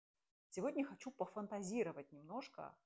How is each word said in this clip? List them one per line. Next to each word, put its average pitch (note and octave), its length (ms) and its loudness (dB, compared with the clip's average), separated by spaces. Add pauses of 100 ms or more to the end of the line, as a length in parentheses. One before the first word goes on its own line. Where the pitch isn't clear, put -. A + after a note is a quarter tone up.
(500)
Сегодня C#4 360 2
хочу - 260 -6
пофантазировать G3 1000 0
немножко D#3 640 -6 (100)